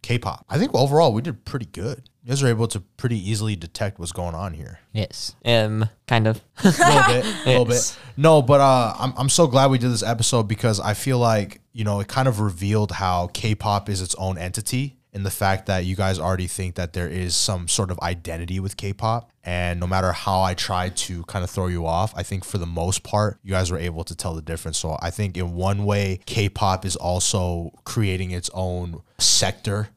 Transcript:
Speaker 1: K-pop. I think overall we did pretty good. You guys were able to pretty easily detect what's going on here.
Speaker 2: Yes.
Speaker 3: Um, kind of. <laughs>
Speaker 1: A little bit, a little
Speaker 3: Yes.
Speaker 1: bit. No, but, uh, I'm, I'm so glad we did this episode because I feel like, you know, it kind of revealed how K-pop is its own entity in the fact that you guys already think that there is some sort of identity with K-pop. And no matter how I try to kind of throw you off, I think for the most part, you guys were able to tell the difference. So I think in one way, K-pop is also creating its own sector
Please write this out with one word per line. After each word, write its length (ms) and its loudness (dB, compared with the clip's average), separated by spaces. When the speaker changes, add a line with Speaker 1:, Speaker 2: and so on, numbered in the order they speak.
Speaker 1:
K-pop. 460 -4
I 100 0
think 160 0
overall 380 6
we 100 0
did 220 -8
pretty 220 -8
good. 360 -8
You 60 -18
guys 140 0
were 60 4
able 200 2
to 120 -4
pretty 380 -4
easily 280 0
detect 420 -6
what's 140 -8
going 220 -6
on 200 -6
here. 240 -14
Speaker 2:
Yes. 420 -6
Speaker 3:
Um, 440 2
kind 220 4
of. 120 0
<laughs> 120 -10
Speaker 1:
A 40 8
little 400 6
bit, 160 2
a 240 -4
little 200 6
Speaker 3:
Yes. 280 0
Speaker 1:
bit. 20 -20
No, 260 8
but, 180 6
uh, 380 6
I'm, 180 -2
I'm 120 0
so 200 6
glad 220 6
we 80 4
did 120 2
this 140 0
episode 400 2
because 360 0
I 140 0
feel 240 0
like, 420 2
you 120 -6
know, 160 0
it 80 -4
kind 200 2
of 120 0
revealed 520 0
how 400 0
K-pop 560 -2
is 140 -4
its 140 -4
own 220 -4
entity 600 -6
in 120 -6
the 60 -2
fact 360 0
that 180 0
you 120 -2
guys 220 0
already 280 -2
think 300 -6
that 180 -6
there 140 -4
is 280 -4
some 320 -2
sort 220 0
of 100 -6
identity 600 -6
with 160 -6
K-pop. 540 -4
And 360 -2
no 80 -4
matter 240 2
how 300 0
I 120 0
try 360 -2
to 340 -8
kind 200 -6
of 60 -6
throw 160 -2
you 200 -4
off, 300 0
I 60 -6
think 220 -6
for 140 -8
the 80 -4
most 360 -2
part, 400 0
you 80 -10
guys 220 0
were 60 -4
able 260 -6
to 100 -10
tell 200 -6
the 80 -8
difference. 360 -6
So 240 -4
I 80 -4
think 260 -4
in 180 -4
one 300 0
way, 420 0
K-pop 600 0
is 100 -2
also 760 -2
creating 460 -2
its 240 -6
own 480 -6
sector 800 2